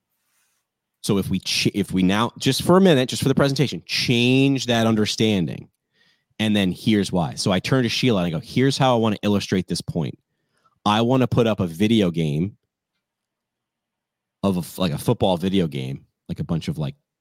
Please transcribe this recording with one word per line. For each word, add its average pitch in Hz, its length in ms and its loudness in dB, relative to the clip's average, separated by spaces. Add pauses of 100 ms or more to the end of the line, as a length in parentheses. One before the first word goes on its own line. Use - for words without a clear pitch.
(1040)
So 101 140 0
if 95 120 -4
we 95 100 -2
ch-, - 340 -4
if 101 180 -4
we 92 120 0
now, 104 360 2
just 135 240 -2
for 180 140 6
a 190 40 6
minute, 139 280 4
just - 140 -6
for 135 60 2
the 135 60 0
presentation, 139 500 0
change 127 800 0
that 117 200 2
understanding, 107 840 0 (680)
and 107 160 0
then 95 160 2
here's 104 400 0
why." 82 240 -2
So - 160 -2
I 92 80 2
turn 131 240 0
to 113 60 -2
Sheila 107 340 0
and 87 40 -2
I - 40 -4
go, 78 120 -4
"Here's 131 340 0
how 131 180 2
I 113 40 2
wanna 110 220 0
illustrate 101 460 0
this 87 140 -6
point. 73 360 -6 (680)
I 104 160 2
wanna 123 260 2
put 120 200 2
up 107 120 0
a 95 80 0
video 101 440 2
game 80 460 -2 (1900)
of 98 140 0
a - 20 -2
f-, - 180 -10
like, 90 160 0
a - 40 -4
football 101 400 0
video 92 300 0
game, 69 380 -8 (240)
like, - 100 -8
a - 40 -8
bunch 82 240 -4
of, 76 100 -6
like, 71 180 -6 (260)